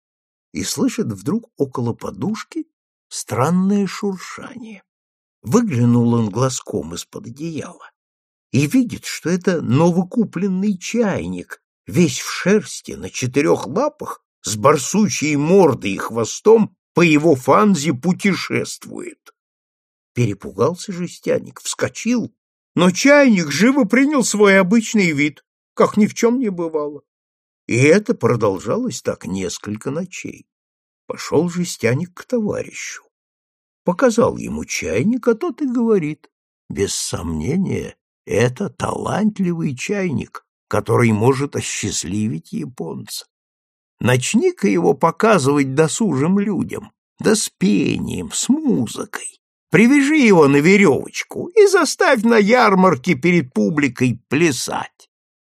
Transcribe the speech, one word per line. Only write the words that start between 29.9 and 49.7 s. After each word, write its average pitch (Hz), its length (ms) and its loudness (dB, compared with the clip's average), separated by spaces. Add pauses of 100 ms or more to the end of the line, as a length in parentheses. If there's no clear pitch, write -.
ночей. - 560 -12 (600)
Пошёл - 420 -2
жестяник 170 640 -4
к - 120 -20
товарищу. - 800 -6 (800)
Показал 180 520 2
ему 60 280 -8
чайник, 147 640 -2
а 226 60 4
тот 302 280 -6
и 294 40 0
говорит: 226 640 -2 (380)
"Без 95 260 -4
сомнения, 87 1000 -4 (280)
это 127 440 -2
талантливый 170 1080 -4
чайник, 185 720 -6 (220)
который 113 440 2
может 127 440 0
осчастливить 107 960 -6
японца. 135 720 -12 (760)
Начни-ка 196 680 0
его 175 260 2
показывать 147 800 2
досужим 160 640 0
людям, - 540 -4 (280)
да 208 140 2
с - 160 -2
пением, 151 800 -2
с - 160 -4
музыкой. - 920 -2 (300)